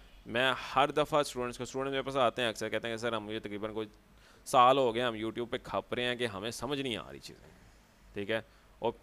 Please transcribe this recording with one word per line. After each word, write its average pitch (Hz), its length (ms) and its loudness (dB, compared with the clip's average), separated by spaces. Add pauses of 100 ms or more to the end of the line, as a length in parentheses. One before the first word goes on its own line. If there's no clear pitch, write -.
(280)
मैं 123 300 2
हर 143 340 2
दफ़ा 147 320 2
students 123 340 -6
को, 123 80 -6
स्टूडेंट 135 260 -6
मेरे 135 120 -2
पास 135 180 -4
आते 117 200 4
हैं 117 80 2
अक्सर, 110 200 -4
कहते 110 180 -2
हैं 113 100 -4
कि 107 40 -8
"सर 117 140 -2
हम, 107 80 -4
मुझे 107 160 -6
तकरीबन 104 340 -6
कोई 107 140 -4 (600)
साल 131 300 8
हो 127 160 4
गया, 123 140 0
हम 113 100 -4
YouTube 110 300 -4
पे 123 180 -6
खप - 280 -4
रहे 123 120 -2
हैं 123 120 -2
कि 120 100 -2
हमें 101 260 -6
समझ 139 260 -6
नहीं 123 180 -4
आ 65 120 -10
रही 69 100 -14
चीज़ें", - 320 -20 (640)
ठीक 101 140 -6
है, 110 160 -2 (360)
और 117 100 0 (120)